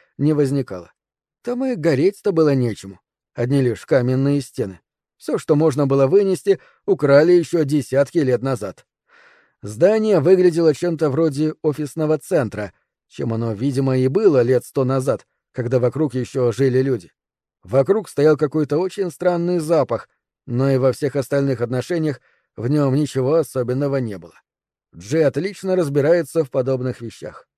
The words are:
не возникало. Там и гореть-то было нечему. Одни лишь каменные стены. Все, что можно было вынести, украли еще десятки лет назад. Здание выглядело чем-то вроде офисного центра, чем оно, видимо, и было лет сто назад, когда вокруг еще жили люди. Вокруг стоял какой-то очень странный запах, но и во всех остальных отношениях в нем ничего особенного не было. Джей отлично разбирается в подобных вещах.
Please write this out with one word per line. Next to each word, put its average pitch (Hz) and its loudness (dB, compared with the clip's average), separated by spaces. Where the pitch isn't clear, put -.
не 147 2
возникало. 135 -4
Там 247 -6
и 262 -2
гореть-то 170 0
было 160 2
нечему. 104 -4
Одни 135 0
лишь 117 -2
каменные 135 2
стены. 98 -8
Все, 240 -4
что - 0
можно 147 2
было 139 2
вынести, 190 2
украли 151 4
еще 170 2
десятки 139 0
лет 127 0
назад. 104 -6
Здание 185 2
выглядело 170 4
чем-то 160 -2
вроде 151 0
офисного 151 -2
центра, 107 -4
чем 127 -6
оно, 113 -4
видимо, 131 -2
и 131 2
было 156 4
лет 123 2
сто 135 -2
назад, 131 -2
когда 120 -2
вокруг 127 -2
еще 123 -2
жили 131 2
люди. 120 -4
Вокруг 135 0
стоял 147 2
какой-то 147 -2
очень 185 -4
странный 175 -2
запах, 151 0
но 131 0
и 135 2
во 127 2
всех 139 -4
остальных 139 -2
отношениях 131 -4
в 110 -6
нем 139 2
ничего 139 0
особенного 135 -2
не 113 -4
было. 82 -20
Джей 117 0
отлично 185 -2
разбирается 156 0
в 135 -20
подобных 127 -4
вещах. - -16